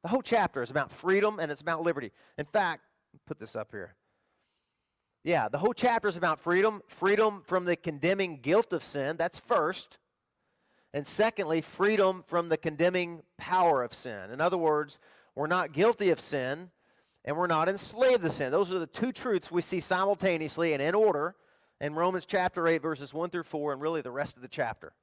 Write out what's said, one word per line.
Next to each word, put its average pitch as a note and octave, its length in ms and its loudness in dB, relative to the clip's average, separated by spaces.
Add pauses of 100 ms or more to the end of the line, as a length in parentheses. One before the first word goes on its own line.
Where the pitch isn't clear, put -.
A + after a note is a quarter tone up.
The E3+ 80 -8
whole B3 120 2
chapter F#3+ 400 0
is A#2+ 100 -6
about C3+ 200 -2
freedom G3+ 480 2
and D#3 100 -2
it's D3 120 -8
about D#3+ 200 -2
liberty. C#3+ 300 -2 (260)
In D3 80 -6
fact, F3+ 400 -2 (400)
put - 140 -10
this A2 160 -16
up G#2+ 160 -8
here. F#2 240 -12 (1300)
Yeah, D3 240 0
the C#3 120 -4
whole A3 140 0
chapter A3+ 360 0
is E3+ 80 -6
about E3 240 0
freedom, F#3+ 460 2
freedom G3+ 540 2
from F3+ 220 -2
the F3 140 0
condemning E3 640 -2
guilt F3+ 320 2
of D#3+ 100 -4
sin. C#3+ 320 -4
That's E3 240 -4
first. F3+ 580 -2 (920)
And C#3+ 140 -4
secondly, E3+ 560 0
freedom F#3+ 640 2
from E3+ 240 -2
the D#3 80 2
condemning E3+ 640 -2 (160)
power E3+ 460 4
of A#2 100 -6
sin. G#2 380 -10
In C3+ 100 -6
other F3+ 160 2
words, D3+ 420 0 (360)
we're C#3+ 100 -4
not E3 260 -2
guilty G3+ 380 2
of D#3 100 4
sin D3 520 -4 (520)
and D3 140 -4
we're F3 80 2
not E3 240 2
enslaved A3+ 540 2
to D#3 80 0
sin. C3+ 200 -2
Those F3+ 200 2
are F#3+ 80 -2
the D#3+ 80 -4
two B3 240 -4
truths G3+ 400 -2
we E3+ 100 0
see F3 200 -4
simultaneously F3+ 920 0
and C#3 80 -2
in E3 140 0
order F#3 400 2 (440)
in D3 140 -4
Romans F3 320 0
chapter F3+ 420 0
eight, E3 140 4
verses C#3+ 320 -6
one E3+ 160 -4
through E3+ 140 -6
four, D3 280 -4
and C3+ 80 -4
really D#3 220 -2
the B2+ 80 -8
rest C3+ 260 -6
of B2 60 -20
the B2 60 -16
chapter. A2 560 -6